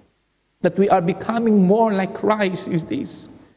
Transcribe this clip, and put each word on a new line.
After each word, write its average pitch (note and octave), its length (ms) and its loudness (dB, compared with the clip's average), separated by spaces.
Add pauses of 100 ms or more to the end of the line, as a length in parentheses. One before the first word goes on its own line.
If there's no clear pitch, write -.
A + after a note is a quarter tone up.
(640)
that E3+ 140 0
we G3 120 2
are F#3+ 120 4
becoming G#3+ 640 0
more G#3+ 300 4
like F#3+ 220 -2
Christ G3+ 540 -2
is E3+ 160 -2
this. - 440 -8 (280)